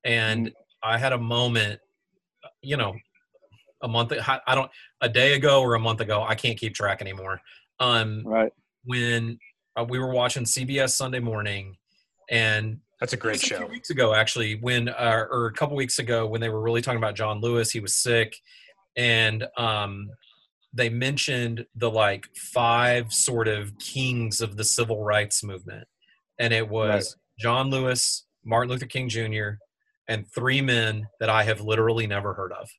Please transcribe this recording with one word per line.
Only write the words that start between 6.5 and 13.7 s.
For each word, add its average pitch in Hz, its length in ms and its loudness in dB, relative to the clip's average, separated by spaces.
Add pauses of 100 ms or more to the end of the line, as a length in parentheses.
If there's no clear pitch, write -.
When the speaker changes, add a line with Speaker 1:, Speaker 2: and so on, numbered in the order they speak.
Speaker 1:
keep 110 160 -6
track 101 280 -2
anymore. 95 400 -8 (360)
Um, 113 460 2
Speaker 2:
Right. 110 280 2 (340)
Speaker 1:
when, 117 520 -2 (380)
uh, 120 100 -2
we 127 120 -4
were 131 160 -2
watching 123 320 0
C 131 180 -2
B 139 140 -2
S 131 160 2
Sunday 127 260 -2
Morning, 104 560 -6 (540)
and 110 500 0 (220)
Speaker 3:
That's 127 120 -4
a - 20 -6
great 110 180 -2
Speaker 1:
It - 80 -2
was - 0 -
a - 40 0
few 101 100 -2
Speaker 3:
show. 87 100 -8
Speaker 1:
weeks - 240 -14